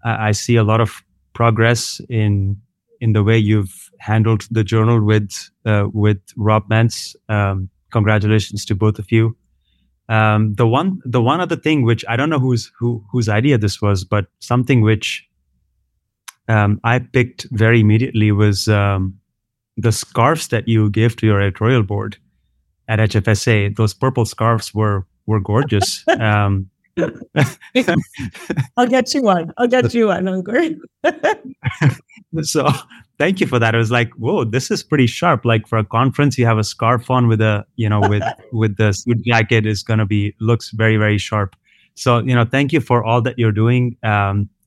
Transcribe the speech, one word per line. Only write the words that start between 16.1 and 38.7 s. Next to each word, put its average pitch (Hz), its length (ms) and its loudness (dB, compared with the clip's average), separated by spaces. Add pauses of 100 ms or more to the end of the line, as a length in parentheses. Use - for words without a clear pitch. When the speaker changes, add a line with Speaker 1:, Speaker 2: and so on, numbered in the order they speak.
Speaker 1:
um, 104 340 2
I 120 160 0
picked 123 520 -4
very 113 280 2
immediately 107 520 2
was, 101 360 0
um, 98 500 0 (600)
the 113 140 0
scarves 135 580 -2
that 113 180 -4
you 110 220 2
gave 110 280 0
to - 80 -2
your 104 160 4
editorial 107 420 0
board 101 340 -8 (680)
at 110 120 0
H 110 160 0
F 104 120 0
S 110 200 0
A. 104 220 2
Those 107 240 -2
purple 127 320 -2
scarves 113 480 -2
were, 104 340 -2 (180)
were 107 140 0
gorgeous. 107 720 -2
<laughs> 359 100 2
Um, 101 500 0 (280)
<laughs> - 100 -2 (1700)
Speaker 2:
I'll 247 120 2
get 254 260 0
you 277 80 -2
one. 180 360 0
I'll 247 100 0
get 240 260 0
you 226 140 2
one, 185 180 -2
Ankur. 208 500 -2 (280)
<laughs> 269 920 -4 (460)
Speaker 1:
So 147 260 -2 (480)
thank 185 240 0
you - 60 0
for 123 120 0
that. 113 160 2
I - 20 0
was 113 140 0
like, 120 220 0
"Whoa, 160 320 -2
this 117 260 -4
is - 120 -4
pretty 135 240 2
sharp." 160 360 -2
Like, 110 240 0
for 113 100 -2
a 110 60 0
conference, 131 540 0
you 123 80 2
have 113 120 2
a 107 60 0
scarf 117 460 -2
on 127 180 2
with 110 140 2
a, 107 240 0 (100)
you 110 140 -2
know, 104 100 2
with, 101 240 0 (140)
<laughs> - 160 -20
with 110 240 -2